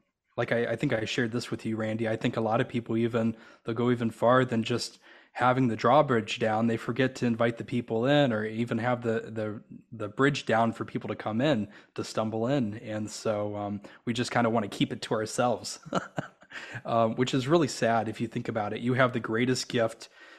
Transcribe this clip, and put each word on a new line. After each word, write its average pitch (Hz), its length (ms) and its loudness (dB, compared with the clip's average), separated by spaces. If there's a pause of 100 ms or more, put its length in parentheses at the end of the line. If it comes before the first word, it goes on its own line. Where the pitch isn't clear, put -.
(360)
like, 120 140 -2
I, 120 220 0
I 117 40 -2
think 139 160 0
I 113 120 0
shared 120 260 -2
this 117 200 -4
with 113 140 -8
you, 113 120 -4
Randy. 110 320 -2
I 113 80 -2
think 120 200 -2
a 120 40 -2
lot 110 200 2
of 120 80 0
people 113 280 -4
even, 113 400 0 (280)
they'll 117 100 -4
go 120 180 2
even 117 180 0
farther 123 340 6
than 117 200 0
just - 340 -4 (340)
having 127 360 4
the 110 80 0
drawbridge 123 640 4
down. 110 260 2
They 113 100 2
forget 127 400 -2
to 123 100 -2
invite 117 300 2
the 113 80 -10
people 117 420 -2
in, 143 260 4
or 107 120 0
even 113 340 -2
have 117 240 0
the, 113 300 -2
the, 107 280 -6 (320)
the 110 160 -8
bridge 139 360 2
down 113 280 4
for 117 120 -6
people 117 240 -8
to 107 60 -4
come 110 260 -4
in, 127 280 2 (260)
to 107 80 -6
stumble 110 460 -2
in. 127 300 0
And 107 300 -6
so, 104 480 -4
um, 101 240 -6 (260)
we 120 60 -2
just 113 200 -2
kinda 120 180 4
wanna 110 180 0
keep - 240 -2
it 110 100 -10
to - 120 -2
ourselves, 110 640 -2 (540)
<laughs> - 520 -14
um, 113 300 2
which 127 200 0
is 127 140 0
really 160 200 4
sad 113 400 0
if 107 120 -6
you 117 60 -4
think 117 220 -8
about 107 240 -4
it. 110 80 -6
You 123 140 0
have 123 180 4
the 120 80 -2
greatest 123 480 0
gift. 113 400 -2 (300)